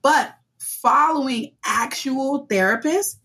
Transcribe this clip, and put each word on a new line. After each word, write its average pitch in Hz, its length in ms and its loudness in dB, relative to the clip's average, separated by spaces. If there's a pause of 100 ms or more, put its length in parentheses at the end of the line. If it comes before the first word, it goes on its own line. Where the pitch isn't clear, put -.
But 294 320 2 (240)
following 269 920 0 (120)
actual 269 840 -2
therapists 233 760 0